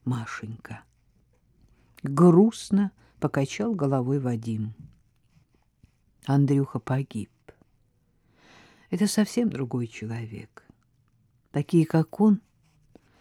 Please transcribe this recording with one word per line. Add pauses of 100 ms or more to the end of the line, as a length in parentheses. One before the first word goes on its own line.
Машенька?» (1200)
Грустно (280)
покачал
головой
Вадим. (1500)
«Андрюха
погиб. (1600)
Это
совсем
другой
человек. (840)
Такие,
как
он, (800)